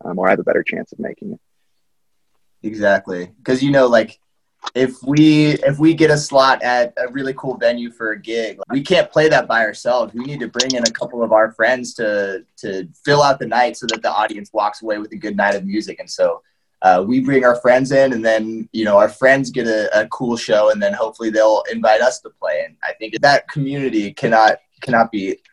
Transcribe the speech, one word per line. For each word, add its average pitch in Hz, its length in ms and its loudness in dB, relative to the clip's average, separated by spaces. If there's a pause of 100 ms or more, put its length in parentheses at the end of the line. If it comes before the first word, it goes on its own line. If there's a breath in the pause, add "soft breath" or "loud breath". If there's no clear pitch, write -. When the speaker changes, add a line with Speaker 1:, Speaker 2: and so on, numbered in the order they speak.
Speaker 1:
um, 90 140 -8
or 92 80 0
I 95 40 4
have 98 80 2
a - 60 -6
better - 180 0
chance - 300 -10
of - 60 -20
making 214 340 -10
it. - 80 -16 (1200)
Speaker 2:
Exactly. 98 680 -2 (120)
'Cause, 127 200 -2
you 139 80 2
know, 135 160 4
like, 113 340 2 (540)
if 131 280 -2
we, 151 500 4 (100)
if 143 160 0
we 160 160 4
get 156 160 4
a 147 80 4
slot 135 440 2
at 120 360 0
a 123 120 -4
really 135 220 -6
cool 131 240 -8
venue 117 340 -2
for 113 200 -8
a 104 100 -8
gig, 107 400 -8 (100)
we 139 120 -2
can't 165 280 2
play 156 200 4
that 123 180 2
by 113 160 0
ourselves. 113 480 -4
We 120 120 -10
need 143 160 -10
to 117 80 -8
bring 127 260 -4
in 120 80 -4
a 117 80 0
couple 120 320 -8
of 110 100 -2
our 110 200 4
friends 120 420 -2
to, 101 500 -4 (140)
to 95 280 -8 (180)
fill 147 180 4
out 139 160 2
the 120 80 -8
night 120 320 0
so 123 80 -14
that 113 160 -6
the 110 100 -2
audience 104 400 -4
walks 104 300 -4
away 107 160 -4
with 107 140 -12
a 107 40 -14
good 104 220 -8
night 101 160 2
of 95 100 -6
music. 98 360 -6
And - 100 -16
so, 87 320 -2 (400)
uh, 92 240 4
we 127 140 0
bring 131 240 2
our 120 100 4
friends 127 380 2
in, 135 200 4
and 110 120 -4
then, 110 480 -2
you 110 120 -4
know, 101 140 4
our 107 100 4
friends 135 420 2
get 117 180 -4
a, 107 320 0
a 113 80 -4
cool 120 280 -4
show, 107 340 2
and 104 120 0
then 101 100 0
hopefully 113 380 -4
they'll 110 400 4
invite 110 300 2
us 127 200 0
to - 80 -20
play. 80 380 -6
And 78 160 -20
I - 120 -6
think 110 260 -10
that 139 260 4
community 135 680 -4
cannot, 110 460 2 (220)
cannot 117 320 0
be 95 260 -6 (140)